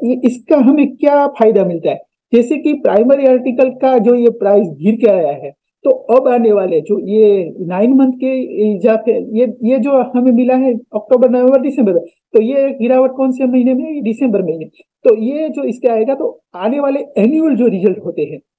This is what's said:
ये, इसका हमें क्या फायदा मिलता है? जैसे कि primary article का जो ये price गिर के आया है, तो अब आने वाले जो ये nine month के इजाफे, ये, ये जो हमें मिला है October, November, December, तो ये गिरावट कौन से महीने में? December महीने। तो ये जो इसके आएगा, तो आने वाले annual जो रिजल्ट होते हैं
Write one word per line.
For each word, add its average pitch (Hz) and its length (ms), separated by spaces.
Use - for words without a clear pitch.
ये, 254 200
इसका 262 320
हमें 277 400
क्या 285 300
फायदा 214 380
मिलता 165 260
है? - 100
जैसे 247 220
कि 302 160
primary 277 540
article 254 440
का 254 280
जो 233 160
ये 240 160
price 202 380
गिर 160 280
के 247 100
आया 175 260
है, - 180
तो 277 60
अब 262 380
आने 233 240
वाले 175 280
जो 208 180
ये 196 600
nine 185 320
month 262 200
के 262 280
इजाफे, 220 640
ये, 233 240
ये 247 160
जो 277 140
हमें 254 400
मिला 247 220
है 262 200
October, 233 560
November, 254 300
December, 254 320
तो 220 100
ये 277 280
गिरावट 254 400
कौन 269 200
से 254 160
महीने 254 280
में? 294 280
December 220 400
महीने। 160 220
तो 220 80
ये 285 320
जो 277 160
इसके 240 240
आएगा, 226 260
तो - 260
आने 226 260
वाले 277 200
annual 285 560
जो 240 100
रिजल्ट 185 380
होते 165 180
हैं 147 180